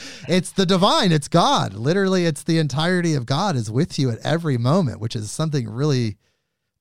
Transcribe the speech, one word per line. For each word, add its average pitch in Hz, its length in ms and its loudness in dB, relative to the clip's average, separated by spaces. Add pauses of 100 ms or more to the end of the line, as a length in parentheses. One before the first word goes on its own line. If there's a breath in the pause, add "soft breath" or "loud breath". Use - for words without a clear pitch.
(300 loud breath)
it's 180 220 0
the 190 140 0
divine. 196 460 4
It's 156 160 0
God. 175 460 2
Literally, 180 520 0
it's 165 180 -2
the 165 140 0
entirety 160 580 0
of 123 100 -4
God 151 320 -2
is 107 120 -4
with 135 300 -2
you 131 120 2
at 110 80 -6
every 151 380 -2
moment, 123 440 0
which 110 140 -6
is 107 140 -8
something 147 380 -4
really 123 500 -2 (640)